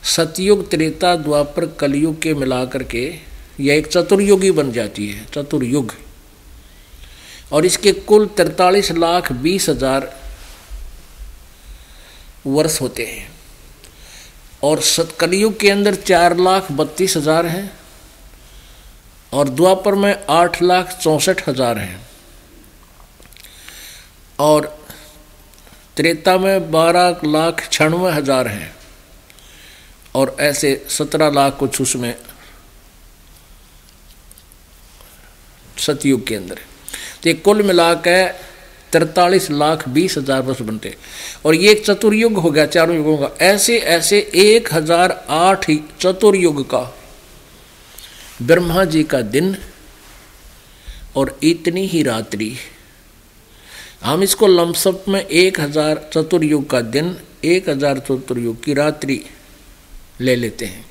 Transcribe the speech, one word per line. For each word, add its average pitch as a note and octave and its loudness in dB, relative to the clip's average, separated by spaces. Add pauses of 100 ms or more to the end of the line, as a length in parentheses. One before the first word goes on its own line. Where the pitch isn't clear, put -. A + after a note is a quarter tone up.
सतयुग, F#3 0
त्रेता, E3+ 0
द्वापर, D3 -2
कलयुग D#3 -2
के D#3 -2
मिला C3 -2
करके B2+ -8 (460)
यह C#3 2
एक D3+ 0
चतुर्युगी G3 4
बन D3 0
जाती G#2 -6
है, G#2 -12
चतुर्युग। C#3+ -4 (1600)
और F#3+ 2
इसके F#3+ 2
कुल G#3 4
तैंतालीस F#3 2
लाख E3+ 0
बीस D#3+ -2
हजार C3+ -2 (2250)
वर्ष D3+ 0
होते B2 -6
हैं। G#2 -14 (1300)
और D3+ 0
सत-, - -2
कलयुग F#3+ 0
के G3+ 4
अंदर G3+ 2
चार F3 2
लाख F#3 2
बत्तीस E3 -2
हजार D#3 0
हैं F#3+ -8 (1600)
और C#3 0
द्वापर F#3 2
में G3+ 0
आठ E3+ 2
लाख F3+ 0
चौंसठ D#3 0
हजार B2 -2
हैं F#2 -12 (2250)
और D3+ 0 (1120)
त्रेता E3 2
में F#3 0
बारह E3+ 2
लाख D#3+ 0
छियानवे E3+ 0
हजार C3+ 0
हैं G2+ -10 (1400)
और C3+ 0
ऐसे C#3+ -2
सत्रह D3+ 0
लाख C#3 2
कुछ C3+ -4
उसमें A#2+ -4 (3750)
सतयुग C3+ -2
के A2 -6
अंदर। F#2 -10 (680)
तो E3+ 0
ये E3 2
कुल G#3 0
मिला E3+ 4
के F3+ 2 (640)
तैंतालीस F3 2
लाख D3+ 0
बीस D#3 0
हजार C3+ -2
वर्ष B2+ -4
बनते A2 -8
हैं। - -14 (480)
और D#3 4
ये F#3 6
एक G#3+ 4
चतुर्युग G#3+ 2
हो E3+ 2
गया, D3 4
चारों E3 2
युगों D3+ 0
का। C#3 -2
ऐसे, G#3 2
ऐसे E3+ 0
एक G#3+ 4
हजार E3+ 2
आठ F3 2 (300)
चतुर्युग F#3 2
का B2 -6 (1400)
ब्रह्मा E3+ 2
जी D#3+ 0
का C#3+ 0
दिन C#3+ -2 (1600)
और C3+ -2
इतनी E3+ 0
ही E3+ 0
रात्रि। A2 -4 (1500)
हम E3 0
इसको G3 2
लमसम F3+ 2 (120)
में G3 -2
एक F3+ 2
हजार D3+ -2
चतुर्युग D#3 0
का B2+ 2
दिन, C#3+ -2 (280)
एक F3+ 2
हजार C#3 0
चतुर्युग B2 -6
की D3 -2
रात्रि C#3+ -2 (960)
ले B2+ 2
लेते A#2+ -4
हैं। G2+ -14